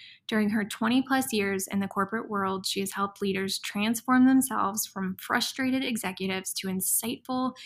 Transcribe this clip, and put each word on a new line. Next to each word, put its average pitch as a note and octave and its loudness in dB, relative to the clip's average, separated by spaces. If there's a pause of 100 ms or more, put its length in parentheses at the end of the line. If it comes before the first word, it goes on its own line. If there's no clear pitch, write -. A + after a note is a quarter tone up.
(280)
During G#3+ 2
her G#3+ 2
twenty A#3 2
plus C4 0
years G3 0
in G3 0
the G3 0
corporate G3+ -2
world, F#3+ -2
she - -2
has G3 -4
helped G3+ -4
leaders F#3+ 0
transform A#3 2
themselves A3 4
from F#3+ -6
frustrated C4 -2
executives F#3+ -4
to - -6
insightful, B3 -2 (120)